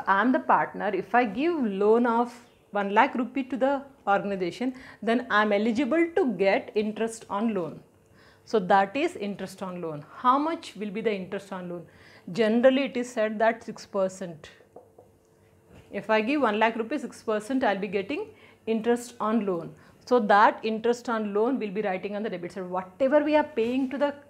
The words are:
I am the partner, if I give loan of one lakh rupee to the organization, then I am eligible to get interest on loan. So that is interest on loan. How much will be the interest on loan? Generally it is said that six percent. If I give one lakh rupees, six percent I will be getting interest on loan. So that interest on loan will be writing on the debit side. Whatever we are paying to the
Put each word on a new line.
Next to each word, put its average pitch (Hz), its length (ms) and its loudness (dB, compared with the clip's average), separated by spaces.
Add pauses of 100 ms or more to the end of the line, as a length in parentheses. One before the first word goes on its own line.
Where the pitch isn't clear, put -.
I 196 140 4
am 254 120 4
the 311 60 2
partner, 190 560 0
if - 200 -2
I 247 100 6
give 262 300 -2 (100)
loan 208 420 4
of 233 260 0 (380)
one 202 240 -2
lakh 269 200 6
rupee 262 300 -4
to 262 120 -6
the 269 260 0 (240)
organization, 196 680 -2 (280)
then 233 280 0
I 208 120 4
am 214 100 2
eligible 240 640 2
to 285 200 2
get 196 400 0
interest 214 540 -4
on 214 260 -2
loan. 160 260 -6 (640)
So - 140 0
that 196 380 2
is 330 200 -2
interest 190 460 -8
on 180 180 -10
loan. 151 240 -8 (120)
How 254 220 4
much 330 380 -4
will 208 140 -8
be 208 100 -8
the 220 120 -2
interest 190 400 -8
on 180 180 -10
loan? 175 160 -10 (440)
Generally 240 540 4
it - 120 -8
is 247 140 -4
said 214 300 -2
that 233 240 2
six 214 220 -14
percent. 190 640 -6 (1400)
If 196 200 -8
I 214 100 6
give 269 220 0
one 214 160 2
lakh 226 180 2
rupees, 233 240 -4
six - 220 -12
percent 226 420 -2
I 208 80 2
will 196 80 -2
be 208 80 -4
getting 269 400 -4 (380)
interest 233 520 -2
on 214 280 0
loan. 165 280 -4 (300)
So 247 160 2
that 214 420 6
interest 220 460 -2
on 220 240 -4
loan 226 260 0
will 208 120 -6
be 208 120 -4
writing 196 320 -4
on 208 80 -6
the 233 80 -6
debit 175 220 -8
side. 190 120 -8
Whatever 185 600 0
we 202 100 2
are 196 100 4
paying 254 460 -2
to 277 80 -8
the 285 160 0 (160)